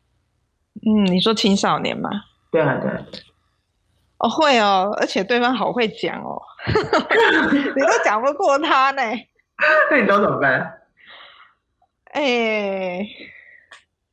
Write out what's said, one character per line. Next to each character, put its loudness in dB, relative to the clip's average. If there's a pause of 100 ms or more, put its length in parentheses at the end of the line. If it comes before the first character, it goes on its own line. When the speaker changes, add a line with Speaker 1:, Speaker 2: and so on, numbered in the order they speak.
(840)
Speaker 1:
嗯， 4
你 2
说 2
青 2
少 0
年 -4
吗？ -6 (420)
Speaker 2:
对 2
啊， 0
对 -4
啊。 -6 (1160)
Speaker 1:
哦， -2
会 2
哦， 2
而 0
且 -2
对 0
方 0
好 -2
会 0
讲 -8
哦。 -10 (260)
<laughs> - (840)
你 0
都 2 (160)
讲 0
不 0
过 2
他 2
呢。 -4 (880)
Speaker 2:
那 2
你 2
都 4
怎 2
么 -2
办？ -2 (1400)
Speaker 1:
欸， -2 (1040)